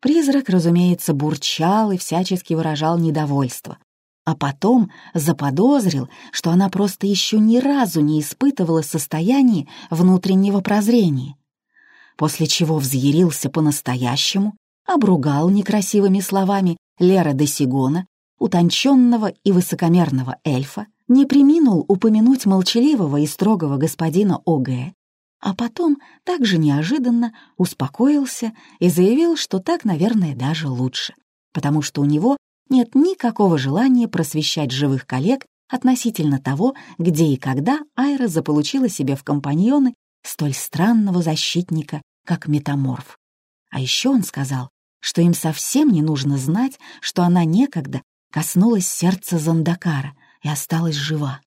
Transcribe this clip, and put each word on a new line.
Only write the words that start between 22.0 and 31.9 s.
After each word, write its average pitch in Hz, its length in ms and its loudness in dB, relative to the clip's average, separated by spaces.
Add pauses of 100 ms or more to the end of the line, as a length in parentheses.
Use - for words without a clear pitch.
молчаливого 196 720 2
и 147 80 2
строгого 160 500 0
господина 165 680 0
О 160 140 2
Г, 127 340 -4 (480)
а 196 140 -4
потом 277 440 -2 (260)
также 240 340 0
неожиданно 226 720 0 (240)
успокоился 233 960 -2 (280)
и 180 80 2
заявил, 240 480 2
что 190 240 -4
так, 330 240 -4
наверное, 180 500 0
даже 147 340 -4
лучше, 127 460 -6 (380)
потому 147 300 -2
что 143 200 -4